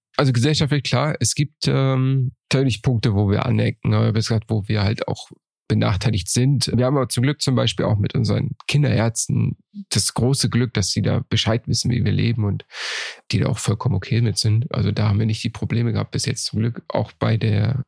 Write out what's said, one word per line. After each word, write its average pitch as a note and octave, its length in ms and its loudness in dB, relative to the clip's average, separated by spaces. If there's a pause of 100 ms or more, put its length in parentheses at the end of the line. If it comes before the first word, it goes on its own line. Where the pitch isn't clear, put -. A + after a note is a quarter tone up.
(160)
Also C3+ 160 4
gesellschaftlich C#3+ 500 2
klar, C#3+ 380 0
es - 140 0
gibt, - 340 -2
ähm, C3+ 640 2 (180)
natürlich C3 300 2
Punkte, A#2 340 0
wo G2+ 140 2
wir G#2 160 2
anecken, A2 480 0
aber A2 180 2
wie - 40 -2
gesagt, A2+ 340 0
wo G#2+ 180 -2
wir G#2+ 160 0
halt A2 260 0
auch - 200 -8 (400)
benachteiligt G#2+ 600 0
sind. C3 440 2
Wir B2 120 2
haben C#3+ 100 2
aber C3 140 0
zum A#2 140 0
Glück C#3+ 180 0
zum C3+ 120 0
Beispiel A#2+ 300 0
auch G#2 140 2
mit - 160 -2
unseren G#2+ 380 0 (140)
Kinderärzten A#2 920 0 (320)
das - 240 -2
große B2+ 340 0
Glück, A2+ 240 0
dass - 180 -2
sie G2+ 120 -2
da C3+ 260 0
Bescheid A2+ 400 0
wissen, - 220 0
wie A#2+ 120 0
wir G2+ 100 2
leben A2 320 0
und G2+ 200 -2 (680)
die F#2+ 100 0
da - 80 2
auch - 100 -2
vollkommen - 380 0
okay A2+ 260 0
mit G#2+ 160 0
sind. A2 340 2
Also - 180 0
da G#2+ 180 0
haben G#2 100 2
wir G#2+ 80 2
nicht A2 180 -2
die A#2 60 -2
Probleme A#2 420 -2
gehabt G#2+ 200 -4
bis - 120 -4
jetzt A#2+ 220 -4
zum - 140 -4
Glück. A#2 280 -4
Auch - 240 -4
bei A2+ 240 0
der, G#2+ 520 0